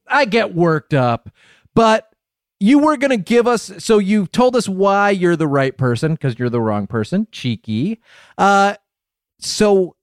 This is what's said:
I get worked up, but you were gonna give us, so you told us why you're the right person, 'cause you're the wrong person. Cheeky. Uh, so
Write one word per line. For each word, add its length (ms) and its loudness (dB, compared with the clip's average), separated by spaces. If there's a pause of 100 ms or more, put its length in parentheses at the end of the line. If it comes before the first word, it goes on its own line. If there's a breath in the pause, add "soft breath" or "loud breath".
I 180 0
get 300 -2
worked 400 0
up, 340 0 (460 soft breath)
but 400 2 (440)
you 200 4
were 180 2
gonna 220 0
give 280 0
us, 320 -2
so 200 2
you 280 0
told 300 0
us 120 -2
why 420 0
you're 260 0
the 120 -2
right 280 -2
person, 400 -2
'cause 220 -4
you're 120 -2
the 120 -2
wrong 240 -2
person. 440 -4
Cheeky. 680 -6 (380 soft breath)
Uh, 360 2 (640)
so 640 0